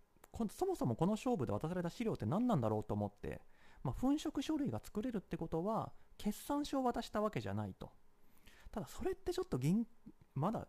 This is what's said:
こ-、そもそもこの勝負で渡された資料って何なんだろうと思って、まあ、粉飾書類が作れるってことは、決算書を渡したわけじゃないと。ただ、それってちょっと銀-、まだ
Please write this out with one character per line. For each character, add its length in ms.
こ-、 180
そ 160
も 100
そ 100
も 100
こ 100
の 80
勝 240
負 80
で 60
渡 180
さ 60
れ 80
た 60
資 140
料 100
っ 40
て 80
何 220
な 80
ん 60
だ 80
ろ 100
う 40
と 100
思 140
っ 40
て、 300
ま 80
あ、 100
粉 160
飾 240
書 160
類 140
が 120
作 200
れ 80
る 80
っ 20
て 160
こ 100
と 160
は、 280
決 220
算 260
書 140
を 40
渡 180
し 80
た 120
わ 80
け 120
じ 80
ゃ 40
な 140
い 60
と。 180
た 80
だ、 80
そ 160
れ 80
っ 40
て 180
ち 60
ょ 40
っ 40
と 100
銀-、 280
ま 180
だ 180